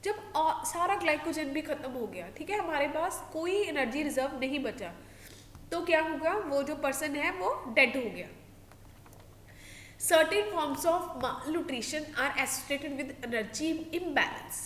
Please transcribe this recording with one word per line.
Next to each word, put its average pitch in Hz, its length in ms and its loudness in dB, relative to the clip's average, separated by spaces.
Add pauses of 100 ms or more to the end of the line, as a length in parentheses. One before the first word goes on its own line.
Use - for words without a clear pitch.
जब, - 320 -4
अ, 311 280 4
सारा 359 320 2
ग्लाइकोजन 302 500 0
भी 277 160 -2
ख़त्म 277 300 -4
हो 240 160 -4
गया, 180 220 -8
ठीक 320 200 -10
है, 415 80 0
हमारे 311 300 2
पास 320 460 -2
कोई 330 180 0
energy 302 520 2
reserve 269 360 0
नहीं 269 200 0
बचा, 208 340 -4 (800)
तो 349 140 -2
क्या 320 160 8
होगा, 320 320 2
वो 285 300 2
जो 302 120 -2
person 294 400 0
है 311 160 2
वो 370 360 0
dead 254 300 6
हो 233 120 -2
गया। 170 180 -8 (1700)
Certain 339 500 6
forms 302 340 -2
of 339 200 4 (180)
malnutrition 277 800 -2 (160)
are 269 140 2
associated 277 640 -2
with 262 280 -8
energy 240 460 -2 (280)
imbalance। 294 680 0